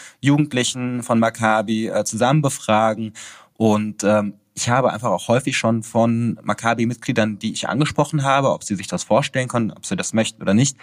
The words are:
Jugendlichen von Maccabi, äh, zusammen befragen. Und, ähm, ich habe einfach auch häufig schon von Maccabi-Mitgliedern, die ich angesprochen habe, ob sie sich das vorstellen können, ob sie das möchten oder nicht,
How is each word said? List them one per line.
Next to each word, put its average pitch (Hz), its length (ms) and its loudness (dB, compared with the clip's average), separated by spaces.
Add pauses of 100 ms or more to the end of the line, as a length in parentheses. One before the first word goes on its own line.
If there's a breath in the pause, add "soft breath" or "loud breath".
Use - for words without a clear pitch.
(200 loud breath)
Jugendlichen 127 840 0
von 117 160 2
Maccabi, 110 680 2
äh, 104 160 0
zusammen 123 380 2
befragen. 110 720 0 (400 loud breath)
Und, 107 500 0
ähm, 104 300 2 (220)
ich - 140 -4
habe 123 220 2
einfach 107 200 -4
auch 90 160 -4
häufig 131 280 0
schon 113 280 0
von 117 580 0
Maccabi-Mitgliedern, 113 960 -2
die 107 160 -6
ich - 160 -6
angesprochen 147 540 0
habe, 139 260 2
ob - 140 -2
sie 104 120 -4
sich 87 120 -8
das - 160 -6
vorstellen 127 440 0
können, 117 240 -2
ob - 140 -16
sie - 100 -6
das 92 180 -6
möchten 110 280 -2
oder 98 140 2
nicht, 139 280 4